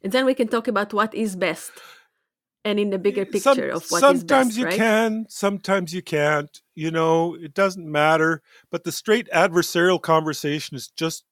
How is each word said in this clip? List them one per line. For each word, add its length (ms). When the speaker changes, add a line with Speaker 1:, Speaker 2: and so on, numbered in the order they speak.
Speaker 1:
And 80
then 140
we 80
can 140
talk 200
about 240
what 220
is 220
best 360
and 160
in 120
the 80
bigger 240
Speaker 2:
Eh, 160
some-, 180
Speaker 1:
picture 140
of 200
what 60
is 40
Speaker 2:
sometimes 500
Speaker 1:
best, 80
Speaker 2:
you 80
Speaker 1:
right? 100
Speaker 2:
can, 540
sometimes 640
you 80
can't, 580
you 160
know, 440
it 200
doesn't 360
matter. 520
But 140
the 80
straight 380
adversarial 720
conversation 760
is 120
just 440